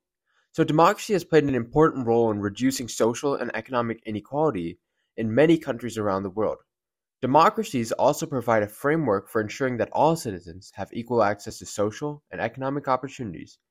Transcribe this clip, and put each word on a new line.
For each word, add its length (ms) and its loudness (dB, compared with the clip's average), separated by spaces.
So 120 0
democracy 500 4
has 100 0
played 220 4
an 100 0
important 500 2
role 240 4
in 120 -2
reducing 460 -2
social 460 0
and 220 -4
economic 500 -4
inequality 720 -4
in 160 -4
many 240 6
countries 400 -8
around 260 0
the 60 -6
world. 280 -2
Democracies 720 2
also 360 2
provide 340 0
a 60 -2
framework 600 -2
for 140 -2
ensuring 360 -4
that 140 -2
all 240 2
citizens 600 -10
have 180 -10
equal 300 0
access 340 -2
to 80 -16
social 680 -6
and 80 -10
economic 480 -6
opportunities, 680 -6